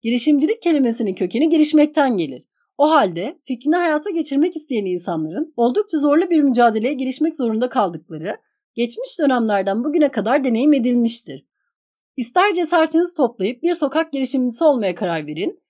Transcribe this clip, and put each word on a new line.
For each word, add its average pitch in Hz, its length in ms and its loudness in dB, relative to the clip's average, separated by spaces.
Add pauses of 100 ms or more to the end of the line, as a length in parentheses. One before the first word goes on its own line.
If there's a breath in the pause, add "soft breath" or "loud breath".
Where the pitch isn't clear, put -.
Girişimcilik 285 600 0
kelimesinin 240 540 0
kökeni 226 340 0
girişmekten 302 680 2
gelir. 135 280 -6 (320)
O 302 140 4
halde 214 520 0
fikrini 262 320 -2
hayata 330 340 0
geçirmek 320 460 -2
isteyen 240 300 -4
insanların 175 720 -4
oldukça 254 400 0
zorlu 302 320 2
bir 320 120 2
mücadeleye 240 520 2
girişmek 277 420 -2
zorunda 233 340 -2
kaldıkları 175 680 -6 (380)
geçmiş 240 440 -6
dönemlerden 220 640 0
bugüne 294 260 2
kadar 247 340 0
deneyim 262 300 2
edilmiştir. 233 720 0 (720)
İster 359 360 0
cesaretinizi 330 600 0
toplayıp 233 500 -2
bir 339 100 2
sokak 320 380 -2
girişimcisi 262 520 -2
olmaya 226 320 2
karar 165 320 -4
verin 165 320 -6 (100)